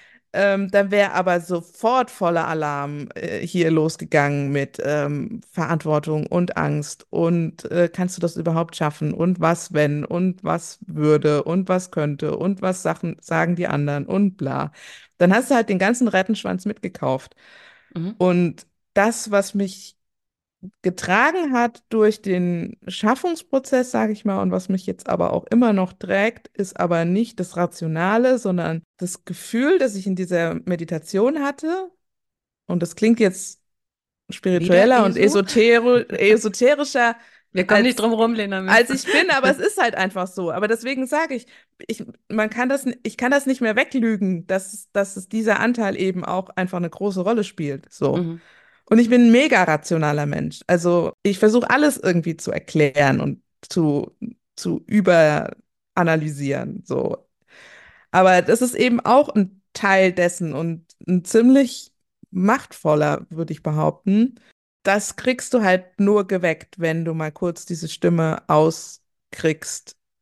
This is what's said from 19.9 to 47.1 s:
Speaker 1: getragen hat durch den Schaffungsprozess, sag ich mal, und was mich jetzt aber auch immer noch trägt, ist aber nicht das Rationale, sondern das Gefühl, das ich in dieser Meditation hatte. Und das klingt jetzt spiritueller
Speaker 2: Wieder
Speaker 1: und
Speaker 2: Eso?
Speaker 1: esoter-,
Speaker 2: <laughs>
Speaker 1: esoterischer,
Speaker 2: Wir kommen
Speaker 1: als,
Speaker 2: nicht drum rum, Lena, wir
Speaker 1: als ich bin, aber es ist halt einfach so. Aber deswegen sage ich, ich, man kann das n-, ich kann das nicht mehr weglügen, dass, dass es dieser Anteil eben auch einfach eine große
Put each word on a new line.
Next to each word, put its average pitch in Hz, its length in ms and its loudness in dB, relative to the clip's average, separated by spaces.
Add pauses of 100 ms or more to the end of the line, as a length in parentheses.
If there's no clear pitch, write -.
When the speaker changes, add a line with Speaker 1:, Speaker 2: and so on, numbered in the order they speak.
Speaker 1:
getragen 254 720 0
hat 240 360 -2
durch 214 340 2
den 175 540 -4 (100)
Schaffungsprozess, 262 1040 -2
sag 220 200 -2
ich 214 140 -8
mal, 196 180 -2
und 185 80 0
was 185 180 -4
mich 185 180 -4
jetzt 185 220 -10
aber 175 240 -2
auch - 140 -4
immer 233 260 2
noch 185 220 -2
trägt, 196 540 -4
ist - 300 -8
aber 170 260 0
nicht 190 360 -2
das 180 160 -8
Rationale, 180 800 0
sondern 165 440 -4 (160)
das - 260 -10
Gefühl, 262 540 -2
das 254 160 0
ich 190 120 -8
in 185 100 -2
dieser 170 380 -2 (120)
Meditation 180 760 -2
hatte. 320 480 -4 (760)
Und 175 160 -4
das - 140 -8
klingt 226 240 2
jetzt - 400 -2 (720)
spiritueller 190 720 4
Speaker 2:
Wieder - 0 -
Speaker 1:
und 190 120 0
Speaker 2:
Eso? - 20 -4
Speaker 1:
esoter-, 226 920 4
Speaker 2:
<laughs> - 0 -
Speaker 1:
esoterischer, 233 1080 2 (360)
Speaker 2:
Wir 180 140 -2
kommen 208 120 4
Speaker 1:
als, 233 80 4
Speaker 2:
nicht 240 120 0
drum 220 140 0
rum, 226 220 2
Lena, 202 280 -4
wir 185 100 -2
Speaker 1:
als 233 180 4
ich 269 200 -4
bin, 349 200 2
aber 269 200 2
es 269 80 0
ist 330 220 -2
halt 240 160 0
einfach 190 320 -4
so. 180 240 -6
Aber 202 160 -2
deswegen 247 380 -4
sage 294 280 -4
ich, 233 120 -10 (420)
ich, - 160 -8 (240)
man 214 200 -2
kann 233 200 -4
das 269 180 -2
n-, 240 160 -6
ich 214 140 -8
kann 254 160 0
das 277 140 2
nicht 262 140 0
mehr 220 160 0
weglügen, 208 720 -2
dass, 196 460 -6
dass 196 240 -2
es 190 120 -14
dieser 214 320 0
Anteil 226 360 -2
eben 185 280 -2
auch 185 260 -6
einfach 185 280 -4
eine 170 120 -4
große 190 300 -6